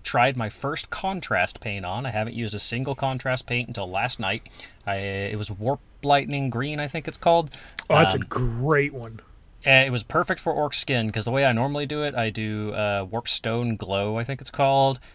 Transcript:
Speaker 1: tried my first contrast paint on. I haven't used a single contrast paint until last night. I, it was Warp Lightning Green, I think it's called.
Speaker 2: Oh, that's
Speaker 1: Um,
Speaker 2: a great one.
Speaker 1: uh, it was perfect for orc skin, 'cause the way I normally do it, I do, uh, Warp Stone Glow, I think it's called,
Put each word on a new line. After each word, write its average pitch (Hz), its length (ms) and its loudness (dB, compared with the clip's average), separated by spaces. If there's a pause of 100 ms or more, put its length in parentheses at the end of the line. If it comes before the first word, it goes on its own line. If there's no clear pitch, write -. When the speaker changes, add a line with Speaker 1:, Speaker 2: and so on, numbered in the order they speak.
Speaker 1:
tried 131 340 4
my 113 140 -2
first - 400 -6
contrast 160 720 -2
paint 98 260 -6
on. 104 180 -4
I 131 60 -4
haven't 110 260 -2
used 110 180 -4
a 104 40 -4
single 131 360 -2
contrast 131 520 -2
paint 123 220 -2
until 101 220 -6
last 107 300 -2
night. 107 300 -4 (360)
I, 101 100 0
it 98 420 -4
was 104 120 -6
Warp 110 300 -2 (220)
Lightning 139 480 2
Green, 139 280 -4
I 147 100 -4
think 156 200 -8
it's 156 80 -10
called. 170 340 4 (380)
Speaker 2:
Oh, 156 80 6
that's 165 180 6
Speaker 1:
Um, - 60 0
Speaker 2:
a - 60 -2
great 139 640 0
one. 113 280 -12 (460)
Speaker 1:
uh, 143 40 4
it 135 200 8
was 123 120 0
perfect 170 400 0
for 165 100 0
orc 147 220 0
skin, 117 360 0
'cause 104 140 -2
the - 60 -2
way 135 160 4
I 127 60 6
normally 143 340 0
do 151 160 -2
it, 143 120 -2
I 117 140 0
do, 107 460 -4
uh, 101 360 0
Warp 113 180 -4
Stone 117 480 0
Glow, 101 420 -2
I 117 60 -2
think 135 180 -6
it's - 80 -12
called, 135 500 4 (140)